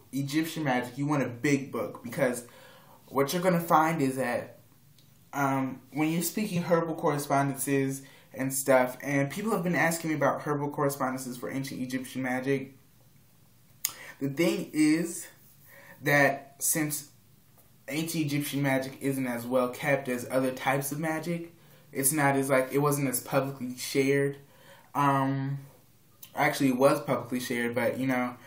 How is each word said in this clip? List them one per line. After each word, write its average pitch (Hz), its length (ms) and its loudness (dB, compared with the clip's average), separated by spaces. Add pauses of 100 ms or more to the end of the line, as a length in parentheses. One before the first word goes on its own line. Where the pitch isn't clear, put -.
(120)
Egyptian 151 520 -2
magic, 123 340 -2
you 143 80 -2
want 147 160 2
a 117 60 -2
big - 440 0
book, - 320 -6
because 120 400 0 (640)
what - 240 0
you're 180 80 0
gonna 170 200 4
find 160 420 4
is 131 140 2
that, 120 420 -4 (720)
um, 135 480 0 (100)
when 151 200 0
you're 170 100 0
speaking 175 440 -2
herbal 165 320 2
correspondences 139 1080 0 (320)
and 135 180 -2
stuff, 127 480 4
and 139 300 0
people 208 220 -4
have 185 120 0
been 175 100 0
asking 165 360 0
me 151 60 0
about 139 260 0
herbal 147 260 -2
correspondences 131 720 -2
for 104 100 -8
ancient 131 320 -6
Egyptian 127 400 -6
magic. 131 540 -2 (1400)
The 139 120 -4
thing 175 420 0
is 156 540 0 (760)
that 143 580 2
since - 520 -2 (760)
ancient 160 380 -2
Egyptian 143 380 -2
magic 131 400 0
isn't 135 240 0
as 117 180 -4
well 123 240 2
kept 135 400 -2
as 120 220 -2
other 131 220 0
types 139 380 -2
of 147 80 -6
magic, 160 560 -4 (380)
it's 135 200 0
not 139 220 4
as, 135 140 0
like, 131 240 2
it 135 60 2
wasn't 143 300 2
as 123 120 -2
publicly 135 560 -2
shared. 139 640 2 (560)
Um, 139 640 2 (760)
actually, 147 360 2
it 123 80 2
was 143 240 6
publicly 123 380 -2
shared, 120 340 -2
but, 120 240 0
you 131 80 -2
know, 123 300 -2 (100)